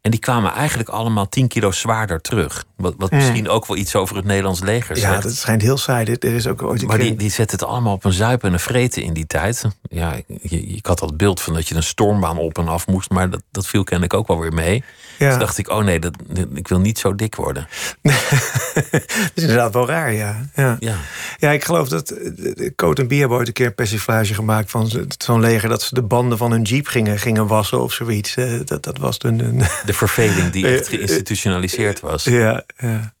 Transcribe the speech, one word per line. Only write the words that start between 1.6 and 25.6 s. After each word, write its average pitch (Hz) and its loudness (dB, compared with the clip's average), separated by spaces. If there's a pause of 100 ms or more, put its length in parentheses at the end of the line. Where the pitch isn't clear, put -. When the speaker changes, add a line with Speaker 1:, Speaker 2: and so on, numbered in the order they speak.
Speaker 1:
zwaarder 107 -2
terug. - -2 (120)
Wat, 90 -2
wat 92 -2
Speaker 2:
Hmm. 147 2
Speaker 1:
misschien 117 2
ook 110 0
wel 92 -4
iets 98 -4
over 95 0
het 95 -4
Nederlands 95 0
leger 113 -2
Speaker 2:
Ja, 104 2
Speaker 1:
zegt. 98 0
Speaker 2:
dat - -4
schijnt 110 2
heel 131 6
saai. 123 0
Dit, 117 -2
er 117 2
is 120 0
ook - -2
ooit 107 -2
een 92 -4
Speaker 1:
Maar 107 2
Speaker 2:
keer 110 4
Speaker 1:
die, 113 0
die 104 0
zetten 107 0
het - -4
allemaal 117 0
op 95 -4
een 98 4
zuipen 110 2
en 90 2
een 87 0
vreten 123 0
in 82 -4
die 80 -4
tijd. 98 -2 (260)
Ja, 82 -2
ik, - -8
ik, - -12
ik 92 -4
had 90 2
dat 76 -4
beeld 95 2
van 80 -4
dat 82 -2
je - -6
een 80 2
stormbaan 95 2
op 82 -2
en 85 0
af - -2
moest, 95 0
maar 92 2
dat, - -6
dat 98 -6
viel 98 0
kennelijk 87 -2
ook 80 0
wel 82 2
weer 82 -4
mee. 85 0 (340)
Speaker 2:
Ja. 139 2
Speaker 1:
Dus 127 4
dacht 107 -2
ik: 101 -4
"Oh 104 2
nee, 87 4
dat, 82 -4 (120)
dat, 90 -2
ik - -8
wil 92 4
niet 107 2
zo 98 0
dik 110 -2
worden." - -6 (340)
Speaker 2:
<laughs> 147 6 (640)
Dat - 0
is 165 -2
inderdaad 120 2
wel 123 2
raar, 151 0
ja. 107 -4
Ja. 131 4
Speaker 1:
Ja. 113 -2 (420)
Speaker 2:
Ja, 147 4
ik 147 2
geloof 156 2
dat, 80 -2
eh, - -10 (120)
de, - -6
de - -4
Coat - 2
en 127 0
Bie 143 2
hebben 127 2
ooit 120 0
een 117 -6
keer 127 2
een 113 -2
persiflage 107 0
gemaakt 107 0
van 110 0
zo-, 113 -4 (140)
zo'n 117 2
leger, 113 4